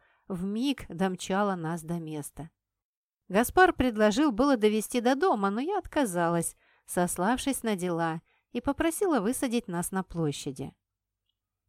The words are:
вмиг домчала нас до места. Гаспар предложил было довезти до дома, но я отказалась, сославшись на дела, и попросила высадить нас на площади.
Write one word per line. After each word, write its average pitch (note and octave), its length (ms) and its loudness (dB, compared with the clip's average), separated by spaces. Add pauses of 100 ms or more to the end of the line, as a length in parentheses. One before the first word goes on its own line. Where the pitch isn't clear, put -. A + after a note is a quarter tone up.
(280)
вмиг G3+ 600 -4
домчала F#3+ 680 -2
нас E3 260 -4
до E3 160 -4
места. D#3 520 -10 (800)
Гаспар C#4+ 440 4
предложил A3+ 580 2
было C4 260 4
довезти G#3+ 440 2
до B3+ 160 2
дома, C4+ 340 2
но G#3 100 -2
я F#4 180 -2
отказалась, E3+ 800 0 (280)
сославшись F#3 800 -2
на A3 100 0
дела, E3 460 -2 (320)
и A#3+ 80 -4
попросила D#4+ 600 0
высадить A#3 460 -2
нас F3 240 -4
на F#3+ 140 -4
площади. C#3+ 680 -6 (960)